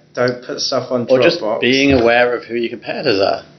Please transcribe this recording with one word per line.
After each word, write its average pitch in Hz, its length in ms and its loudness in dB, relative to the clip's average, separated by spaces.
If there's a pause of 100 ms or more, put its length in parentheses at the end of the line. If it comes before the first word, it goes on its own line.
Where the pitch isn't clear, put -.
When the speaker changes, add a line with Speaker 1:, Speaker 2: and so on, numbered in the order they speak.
(140)
Speaker 1:
"Don't 127 300 -2
put 143 160 -10
stuff 123 300 -4
on 123 200 -2
Speaker 2:
Or 131 100 4
just 165 200 2
Speaker 1:
Dropbox." 110 200 -4
Speaker 2:
being 135 320 2
aware 120 420 4
of 101 100 -8
who 113 100 -10
your 117 160 -2
competitors 120 500 -4
are 92 240 0 (140)